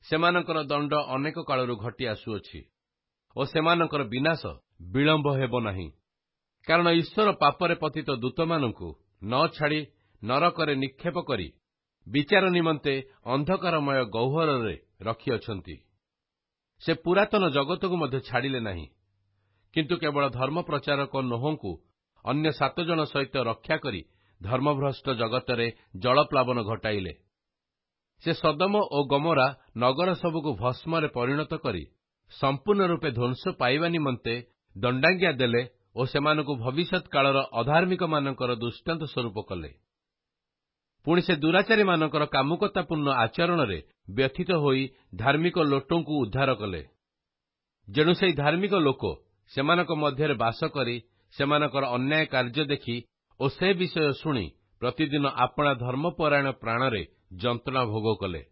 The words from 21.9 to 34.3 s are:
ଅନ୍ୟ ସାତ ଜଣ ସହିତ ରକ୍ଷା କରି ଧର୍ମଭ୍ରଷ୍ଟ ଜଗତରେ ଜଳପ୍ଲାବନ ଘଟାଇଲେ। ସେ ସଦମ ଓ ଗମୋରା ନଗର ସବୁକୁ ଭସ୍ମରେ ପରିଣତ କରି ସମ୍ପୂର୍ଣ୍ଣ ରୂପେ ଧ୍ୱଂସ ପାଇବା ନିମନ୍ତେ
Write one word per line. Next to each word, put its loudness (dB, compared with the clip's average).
ଅନ୍ୟ 2
ସାତ -2
ଜଣ 0
ସହିତ -2
ରକ୍ଷା -2
କରି -6
ଧର୍ମଭ୍ରଷ୍ଟ -2
ଜଗତରେ -2
ଜଳପ୍ଲାବନ 2
ଘଟାଇଲେ। -4
ସେ -2
ସଦମ 0
ଓ 0
ଗମୋରା 2
ନଗର 2
ସବୁକୁ -2
ଭସ୍ମରେ -2
ପରିଣତ -2
କରି -4
ସମ୍ପୂର୍ଣ୍ଣ 0
ରୂପେ 0
ଧ୍ୱଂସ -2
ପାଇବା 2
ନିମନ୍ତେ -2